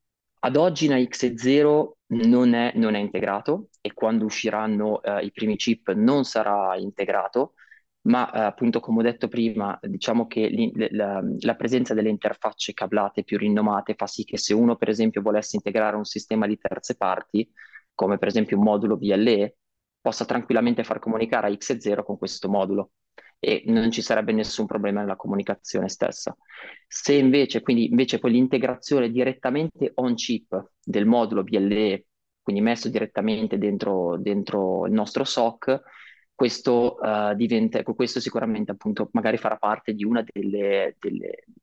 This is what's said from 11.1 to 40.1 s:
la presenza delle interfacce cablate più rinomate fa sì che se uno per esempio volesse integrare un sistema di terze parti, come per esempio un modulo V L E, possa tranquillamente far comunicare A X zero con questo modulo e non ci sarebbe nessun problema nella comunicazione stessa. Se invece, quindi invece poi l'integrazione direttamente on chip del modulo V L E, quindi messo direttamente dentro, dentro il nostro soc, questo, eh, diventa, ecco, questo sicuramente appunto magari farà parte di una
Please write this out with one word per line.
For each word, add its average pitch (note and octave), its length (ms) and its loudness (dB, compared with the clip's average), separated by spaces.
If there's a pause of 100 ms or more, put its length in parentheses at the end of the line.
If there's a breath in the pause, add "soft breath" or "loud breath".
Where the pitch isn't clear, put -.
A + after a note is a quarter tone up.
la A2+ 160 0
presenza A#2+ 400 0
delle A2 140 2
interfacce G#2 640 -4
cablate G2+ 480 -2
più - 160 -4
rinomate G#2 560 0
fa G2+ 100 -6
sì - 180 -8
che - 140 -8
se - 160 -2
uno A#2 220 4
per A2 140 -2
esempio A2 340 0
volesse G#2+ 320 0
integrare G#2+ 400 0
un G#2+ 100 -6
sistema G#2+ 400 -2
di G#2+ 140 -2
terze - 380 -6
parti, G2+ 540 -2 (440 loud breath)
come G2 240 0
per - 80 0
esempio G#2 320 0
un G2+ 40 6
modulo G#2+ 340 2
V - 40 -8
L G2+ 260 2
E, G#2+ 280 2 (440)
possa - 240 -2
tranquillamente A#2 600 0
far G#2+ 160 -4
comunicare A2+ 480 -2
A G2+ 80 0
X A#2+ 220 -4
zero G#2 260 -2
con G2+ 160 -8
questo - 280 -8
modulo G2 440 0 (480 loud breath)
e - 260 -2
non A2+ 240 2
ci A2+ 140 -4
sarebbe A2 300 0
nessun G#2+ 340 -2
problema G#2 320 -2
nella G2 160 -4
comunicazione G2 720 -4
stessa. - 480 -6 (500 loud breath)
Se - 280 0
invece, C3 460 4
quindi A#2 240 2
invece A#2+ 340 2
poi A#2+ 140 2
l'integrazione B2+ 760 2
direttamente C3 840 -2
on B2 180 0
chip - 600 -6 (100)
del G#2 240 0
modulo A2 340 2
V G2 120 -4
L G2+ 180 2
E, G2+ 340 0 (340)
quindi G2+ 220 -2
messo A#2 260 0
direttamente G#2+ 720 -2
dentro, F#2+ 600 -2
dentro F#2+ 680 -2
il G2+ 80 -2
nostro A2 300 0
soc, B2+ 580 -2 (560 loud breath)
questo, A#2+ 640 2
eh, G#2+ 380 0
diventa, A2+ 400 2
ecco, A2+ 160 -4
questo B2 260 -2
sicuramente A2 500 -4
appunto G#2 440 -4
magari A2+ 240 2
farà A2 180 0
parte G#2+ 380 -2
di G#2 100 -6
una A#2 180 0